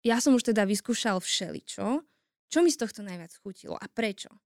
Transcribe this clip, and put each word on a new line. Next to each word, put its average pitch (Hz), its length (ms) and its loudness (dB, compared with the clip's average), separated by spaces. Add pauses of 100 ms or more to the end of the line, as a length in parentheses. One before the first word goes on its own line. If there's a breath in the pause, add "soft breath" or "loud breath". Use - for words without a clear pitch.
ja 233 180 2
som 269 140 4
už 240 140 6
teda 214 180 4
vyskúšal 208 540 0
všeličo, 196 800 -4 (460)
čo - 120 0
mi 349 100 6
z 294 100 0
tohto 220 220 -6
najviac 180 360 -12
chutilo - 380 -12
a - 120 -12
prečo? 214 420 -4 (180)